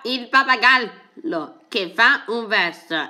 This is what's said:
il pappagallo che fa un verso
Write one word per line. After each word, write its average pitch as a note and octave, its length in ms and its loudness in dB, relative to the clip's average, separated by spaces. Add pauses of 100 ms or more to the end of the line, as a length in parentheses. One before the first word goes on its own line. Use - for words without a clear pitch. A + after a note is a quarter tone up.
il A#3+ 240 -6
pappagallo A#3+ 1400 0
che F#3+ 260 -6
fa B3 340 2
un A3+ 200 -6
verso F3 480 -2 (140)